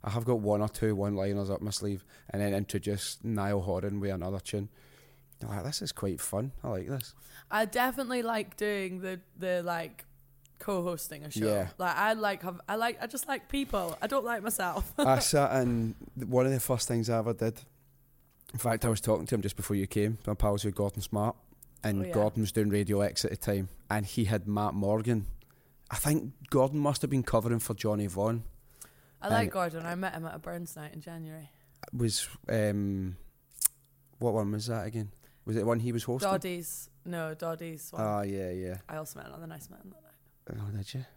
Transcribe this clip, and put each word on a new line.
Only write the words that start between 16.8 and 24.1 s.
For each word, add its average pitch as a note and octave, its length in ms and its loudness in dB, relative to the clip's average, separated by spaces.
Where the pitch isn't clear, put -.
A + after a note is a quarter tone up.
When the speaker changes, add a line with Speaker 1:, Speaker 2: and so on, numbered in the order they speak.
Speaker 1:
things A#2 220 2
I A#2 80 4
ever A2+ 160 2
did, A2+ 260 0
in A#2+ 60 -4
fact, A2+ 260 2
I A#2 40 4
was A2 120 2
talking F2+ 260 4
to B2 80 2
him G#2 60 2
just G2 140 -2
before G2+ 200 -2
you F#2+ 120 2
came, G#2+ 300 2
my G#2 60 0
pals G2+ 300 2
with G#2 120 0
Gordon G2+ 260 0
Smart, G#2 340 0
and G2 200 2
Speaker 2:
Oh, - 20 0
yeah. F3+ 80 -4
Speaker 1:
Gordon G#2+ 300 4
was G2 80 0
doing G#2 180 2
Radio G2+ 320 4
X - 240 0
at - 60 0
the G#2+ 60 -4
time, G2 300 0
and G#2 160 0
he A2+ 200 2